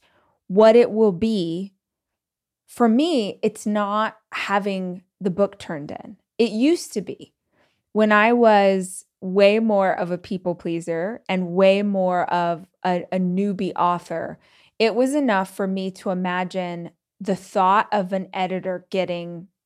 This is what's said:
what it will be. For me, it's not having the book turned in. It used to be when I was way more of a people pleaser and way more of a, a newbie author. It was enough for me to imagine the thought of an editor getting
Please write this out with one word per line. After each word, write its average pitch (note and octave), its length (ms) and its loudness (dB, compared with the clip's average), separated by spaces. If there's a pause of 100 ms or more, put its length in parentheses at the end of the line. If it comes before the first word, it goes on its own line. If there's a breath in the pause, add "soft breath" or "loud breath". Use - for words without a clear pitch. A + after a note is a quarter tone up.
(480)
what A3 280 8
it A#3+ 160 6
will G#3+ 200 2
be. F#3 640 -4 (960)
For A#3+ 200 0
me, B3 540 0
it's G#3+ 240 -4
not G#3 520 -2 (160)
having F#3+ 720 -4 (160)
the F#3+ 120 -2
book G3 260 -2
turned D3+ 340 -12
in. - 260 -16 (200)
It A3 140 2
used C#4 420 0
to G#3 80 -6
be - 320 -14 (600)
when G#3+ 180 2
I G#3+ 220 4
was G3+ 720 4 (140)
way G3+ 400 4
more G3 340 2
of F3 160 -4
a F3 80 -4
people F3+ 380 -6
pleaser E3+ 720 -6
and F#3 260 -2
way F#3+ 300 4
more F#3 480 0
of E3+ 340 -2 (180)
a, F3+ 280 0
a F#3+ 80 -2
newbie F#3 560 -2
author. E3+ 640 -4 (400 soft breath)
It G#3+ 160 2
was C4 180 0
enough G#3+ 400 0
for G3 140 -4
me F#3+ 240 -4
to - 180 -10
imagine F3+ 840 -6 (280)
the F#3+ 160 -4
thought F#3+ 560 2
of G3 220 -2
an F#3+ 200 -6
editor F#3 560 -6
getting F3 600 -6 (160)